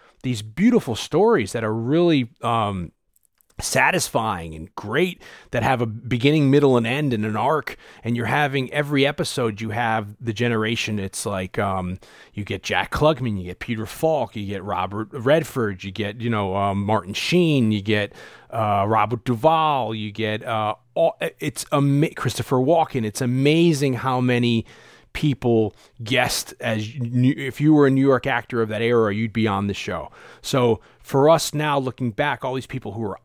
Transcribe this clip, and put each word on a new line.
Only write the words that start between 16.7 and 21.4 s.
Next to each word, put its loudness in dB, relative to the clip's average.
Martin 0
Sheen, 2
you 0
get, 0
uh, 0
Robert 0
Duvall, 2
you -8
get, -4
uh, -2
all, 2
it's -6